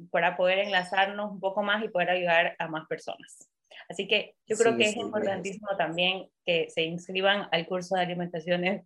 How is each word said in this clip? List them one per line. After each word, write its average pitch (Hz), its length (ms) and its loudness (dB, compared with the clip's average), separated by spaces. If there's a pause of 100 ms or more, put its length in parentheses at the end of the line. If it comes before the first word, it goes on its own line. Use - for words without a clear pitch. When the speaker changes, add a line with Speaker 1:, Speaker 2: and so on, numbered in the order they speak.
(120)
Speaker 1:
para 180 240 2
poder 185 240 2
enlazarnos 202 720 0
un 190 80 -12
poco 190 240 -2
más 208 200 0
y 220 40 -4
poder 175 240 2
ayudar 175 480 2
a 165 80 -4
más 156 200 -8
personas. - 640 -10 (400)
Así 190 180 -6
que - 280 0 (100)
yo 220 120 -2
creo 226 160 6
Speaker 2:
Sí, 233 60 0
Speaker 1:
que 226 60 6
es 214 80 2
Speaker 2:
sí, - 60 -6
Speaker 1:
importantísimo 196 680 -4
Speaker 2:
gracias. 190 200 0
Speaker 1:
también 180 420 -2 (160)
que 165 240 0
se - 140 -4
inscriban 185 680 0
al 165 160 0
curso 185 280 -2
de 180 60 2
alimentaciones 175 840 -2